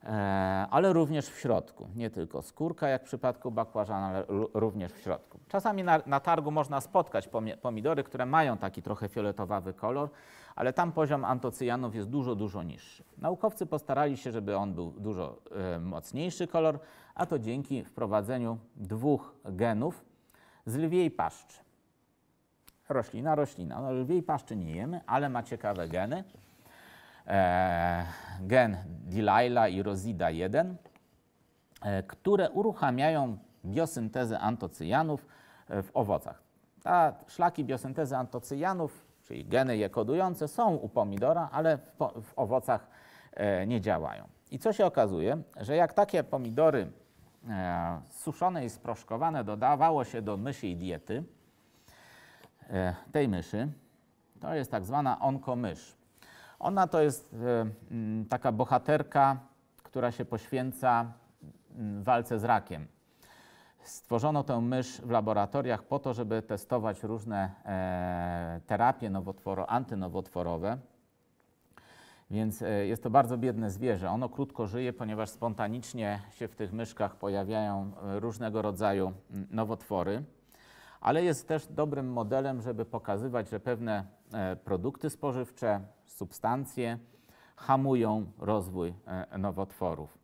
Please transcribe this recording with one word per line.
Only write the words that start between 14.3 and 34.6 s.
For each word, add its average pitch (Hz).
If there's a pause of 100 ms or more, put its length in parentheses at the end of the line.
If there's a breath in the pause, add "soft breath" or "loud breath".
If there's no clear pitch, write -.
żeby 104
on 98
był 85
dużo, 90 (360)
e, 85
mocniejszy 127
kolor, 160 (360 loud breath)
a 175
to 156
dzięki 123
wprowadzeniu 110 (180)
dwóch 110 (100)
genów 113 (640 soft breath)
z 113
lwiej 165
paszczy. - (1300)
Roślina, 135
roślina. 90
No, 131
lwiej 131
paszczy 147
nie 82
jemy, 151
ale 139
ma 120
ciekawe 101
geny. 107 (1000 loud breath)
E, 87 (360 loud breath)
gen 110 (100)
Delilah 104
i 95
Rosida 95
jeden, 95 (1080)
e, 98
które 190
uruchamiają 143 (260)
biosyntezę 113
antocyjanów, 117 (420 loud breath)